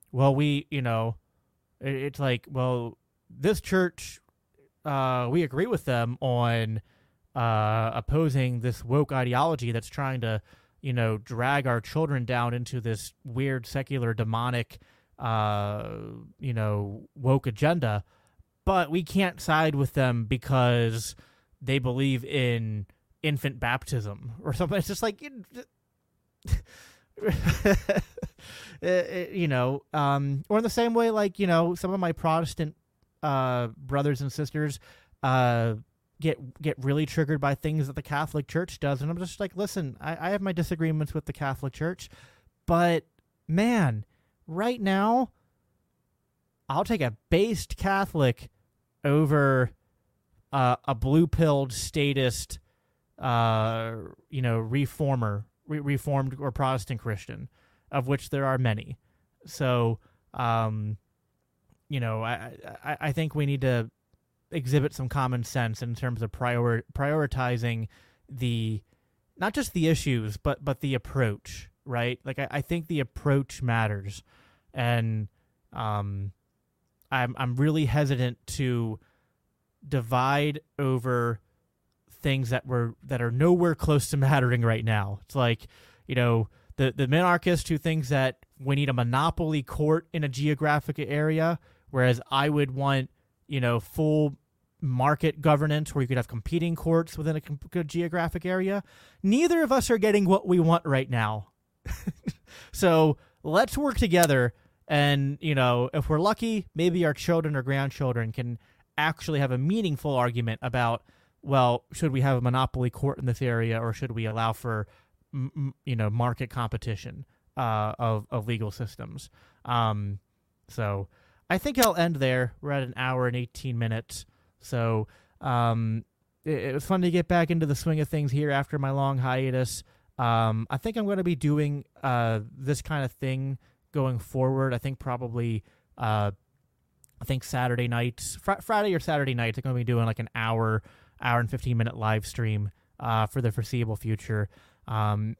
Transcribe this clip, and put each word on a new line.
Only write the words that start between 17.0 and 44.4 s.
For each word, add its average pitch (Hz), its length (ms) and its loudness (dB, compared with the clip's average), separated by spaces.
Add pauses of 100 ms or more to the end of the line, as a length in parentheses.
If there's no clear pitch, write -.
woke 135 320 2
agenda, 123 580 0 (640)
but 180 240 4
we 170 140 0
can't 180 360 0
side 156 360 4
with 139 180 0
them 123 320 2
because 120 920 2 (460)
they 131 160 0
believe 127 480 0
in 113 600 -2 (340)
infant 143 380 -2
baptism 120 720 -4 (120)
or 151 80 -4
something." 175 280 0
It's 170 80 -4
just 196 160 -6
like, 214 180 -4
you, 269 240 -16 (960)
<laughs> - 80 -2 (720)
uh, 196 500 2 (1080)
uh, 180 200 2 (280)
you 175 160 0
know, 131 360 0 (100)
um, 139 560 0
or 208 80 2
in 226 60 2
the 233 60 0
same 233 260 2
way, 233 160 4
like, 208 260 0
you 202 80 0
know, 170 300 4
some 185 180 -2
of 196 60 -2
my 175 120 0
Protestant, 160 640 -2 (460)
uh, 131 460 0 (100)
brothers 143 440 -2
and 139 100 -4
sisters, 151 480 -4 (420)
uh, 120 540 2 (440)
get, 143 400 -4
get 147 240 -4
really 143 220 0
triggered 151 340 0
by 139 140 0
things 151 320 -2
that 135 100 -10
the 151 60 -8
Catholic 147 460 -4
Church 175 320 -4
does. 139 220 -2
And 147 100 -4
I'm 170 80 -6
just 180 200 -10
like, 190 160 -6
"Listen, 180 460 -6
I, 160 180 -6
I 165 120 -4
have 202 100 -2
my 196 100 -2
disagreements 160 640 -2
with 156 120 -6
the 139 80 -8
Catholic 135 400 -6
Church, 170 360 -6 (560)
but 170 400 4 (420)
man, 170 560 2 (440)